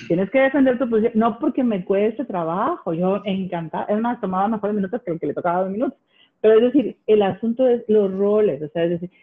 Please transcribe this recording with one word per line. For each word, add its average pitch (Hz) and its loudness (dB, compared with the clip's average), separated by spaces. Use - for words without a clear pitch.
tienes 185 0
que 269 2
defender 262 4
tu 247 -2
posición, 233 2
no 220 2
porque 302 0
me 208 0
cueste 214 -2
trabajo, 185 -4
yo 185 0
encantada, 180 -6
es 208 -2
más, 240 -2
tomaba 196 -2
mejores 208 -2
minutos 196 -4
que 180 -6
el 165 -4
que 151 -4
le 143 -4
tocaba 175 -2
dos 190 -4
minutos. 247 -4
Pero 220 6
es 240 2
decir, 254 0
el 214 4
asunto 226 0
es 240 0
los 208 2
roles, 202 0
o 151 -8
sea, 170 -2
es 170 0
decir, 175 -6